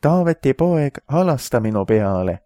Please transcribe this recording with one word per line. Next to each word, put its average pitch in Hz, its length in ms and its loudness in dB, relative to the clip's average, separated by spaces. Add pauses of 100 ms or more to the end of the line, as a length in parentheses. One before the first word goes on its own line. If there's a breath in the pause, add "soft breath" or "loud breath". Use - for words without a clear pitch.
"Taaveti 165 540 0
poeg, 160 440 0 (100)
halasta 147 520 0
minu 107 260 -2
peale!" 95 600 0